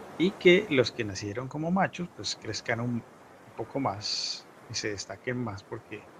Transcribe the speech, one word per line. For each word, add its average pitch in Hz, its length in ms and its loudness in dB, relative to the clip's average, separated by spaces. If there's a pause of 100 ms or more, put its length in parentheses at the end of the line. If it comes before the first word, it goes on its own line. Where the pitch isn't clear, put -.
(180)
y 175 140 4
que 180 380 8
los 131 220 4
que 117 120 -4
nacieron 104 440 -6
como 156 220 -4
machos, 175 460 0
pues, - 240 -6
crezcan 110 400 -4
un 120 220 -2 (540)
poco 117 240 -6
más - 640 -4 (240)
y 113 40 -10
se 110 160 -4
destaquen 113 520 -6
más 101 200 -6
porque 110 400 -12 (180)